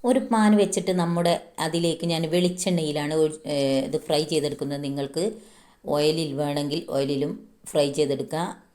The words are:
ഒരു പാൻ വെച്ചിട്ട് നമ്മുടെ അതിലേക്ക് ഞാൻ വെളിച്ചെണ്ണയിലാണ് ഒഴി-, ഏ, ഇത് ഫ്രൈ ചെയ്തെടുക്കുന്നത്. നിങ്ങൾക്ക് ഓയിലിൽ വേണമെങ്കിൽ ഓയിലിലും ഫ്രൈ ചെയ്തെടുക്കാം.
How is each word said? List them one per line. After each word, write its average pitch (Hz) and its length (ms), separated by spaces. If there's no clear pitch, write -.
ഒരു 254 200
പാൻ 214 320
വെച്ചിട്ട് 190 380
നമ്മുടെ 170 400
അതിലേക്ക് 165 480
ഞാൻ 165 200
വെളിച്ചെണ്ണയിലാണ് 165 880
ഒഴി-, 156 300
ഏ, 147 100
ഇത് 147 140
ഫ്രൈ 151 240
ചെയ്തെടുക്കുന്നത്. 143 580
നിങ്ങൾക്ക് 139 420
ഓയിലിൽ 151 500
വേണമെങ്കിൽ 147 440
ഓയിലിലും 139 420
ഫ്രൈ 147 240
ചെയ്തെടുക്കാം. 147 560